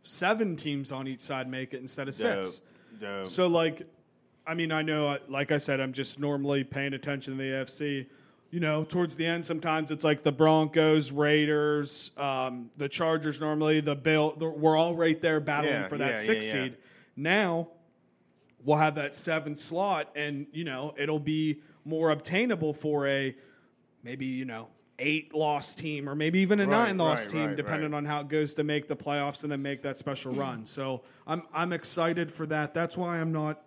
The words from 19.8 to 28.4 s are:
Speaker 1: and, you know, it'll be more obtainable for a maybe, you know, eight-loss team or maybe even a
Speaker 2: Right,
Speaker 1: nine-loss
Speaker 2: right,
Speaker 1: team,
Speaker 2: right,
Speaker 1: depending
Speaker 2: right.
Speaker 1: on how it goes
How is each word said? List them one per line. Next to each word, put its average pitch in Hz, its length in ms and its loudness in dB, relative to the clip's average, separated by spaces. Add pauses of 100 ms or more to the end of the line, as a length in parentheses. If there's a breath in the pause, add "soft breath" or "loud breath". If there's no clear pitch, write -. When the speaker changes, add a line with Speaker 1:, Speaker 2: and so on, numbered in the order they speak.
Speaker 1:
and, 147 360 -4
you 160 120 -6
know, 143 340 -6
it'll 151 200 0
be 156 440 0 (240 loud breath)
more 160 240 2
obtainable 160 640 0
for 147 320 0
a 135 280 0 (680 soft breath)
maybe, 131 240 -8
you 131 180 -4
know, 113 240 -10 (300)
eight-loss 151 760 0
team 147 320 -6
or 139 80 -6
maybe 160 260 2
even 202 200 4
a 196 60 4
Speaker 2:
Right, 214 220 4
Speaker 1:
nine-loss 160 400 2
Speaker 2:
right, - 40 -6
Speaker 1:
team, 156 140 0
Speaker 2:
right, 143 100 -2
Speaker 1:
depending 151 360 -4
Speaker 2:
right. 147 40 -4
Speaker 1:
on 147 80 -4
how 147 160 -2
it 143 80 -10
goes 151 260 0